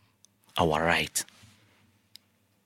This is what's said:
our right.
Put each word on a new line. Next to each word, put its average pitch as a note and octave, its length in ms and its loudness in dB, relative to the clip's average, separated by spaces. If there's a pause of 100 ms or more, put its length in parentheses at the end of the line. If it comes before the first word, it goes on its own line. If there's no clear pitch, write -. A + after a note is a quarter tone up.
(580)
our D#2+ 260 2
right. E2 400 0 (1400)